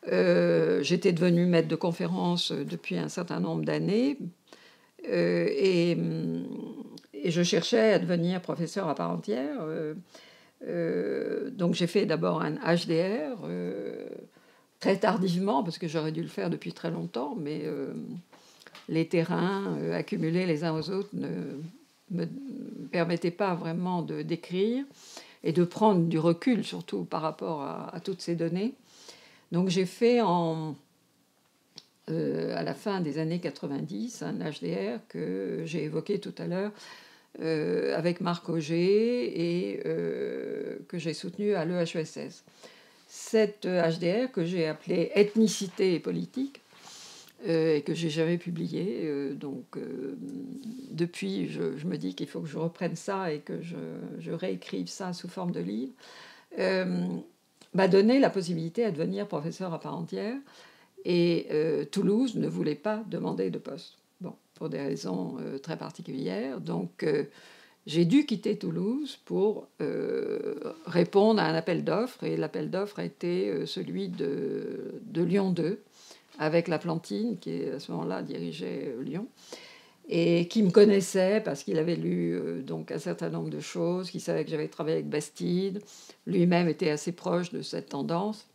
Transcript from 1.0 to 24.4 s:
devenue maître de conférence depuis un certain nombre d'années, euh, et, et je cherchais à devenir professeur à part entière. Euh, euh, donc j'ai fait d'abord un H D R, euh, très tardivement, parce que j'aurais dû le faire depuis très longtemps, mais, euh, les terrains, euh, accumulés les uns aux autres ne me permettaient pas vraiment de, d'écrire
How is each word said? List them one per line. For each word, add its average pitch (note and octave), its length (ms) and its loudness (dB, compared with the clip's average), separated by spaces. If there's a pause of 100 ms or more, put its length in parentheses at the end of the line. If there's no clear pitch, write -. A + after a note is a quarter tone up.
devenue F3 360 6
maître E3 200 6
de D#3+ 80 0
conférence F3 760 0
depuis E3 460 -4
un D#3 120 -2
certain E3+ 300 -4
nombre E3 260 0
d'années, F3+ 540 2 (880)
euh, F3 400 2
et, F3 480 4 (1160)
et G3 180 -2
je E3+ 100 2
cherchais G#3 520 4
à F3 60 6
devenir F3 420 0
professeur E3 460 -4
à D3 60 0
part E3+ 160 -2
entière. A#3+ 520 -4
Euh, D#3 340 -6 (720)
euh, - 800 -2
donc F3 240 0
j'ai F3 140 2
fait F#3+ 180 2
d'abord E3 380 2
un D#3 140 -2
H E3+ 280 2
D E3 160 2
R, A#3 440 -2
euh, - 600 -6 (720)
très F#3+ 200 4
tardivement, F#3+ 640 2
parce E3 160 -6
que F3 80 -4
j'aurais D#3 240 -2
dû D#3+ 100 -4
le D3+ 60 -6
faire F3+ 240 -4
depuis E3 220 -6
très E3 180 -4
longtemps, F3+ 440 -4
mais, D3+ 280 -4
euh, - 300 -4 (960)
les E3 200 0
terrains, F3 720 0
euh, E3 180 -2
accumulés E3+ 480 0
les D#3+ 180 0
uns E3 120 0
aux D#3+ 160 -4
autres G3 220 -4
ne - 160 -4 (800)
me E3+ 160 -2 (640)
permettaient E3+ 400 0
pas F#3 240 0
vraiment F3 480 -2
de, D3+ 180 -6
d'écrire F#3 640 -2 (580)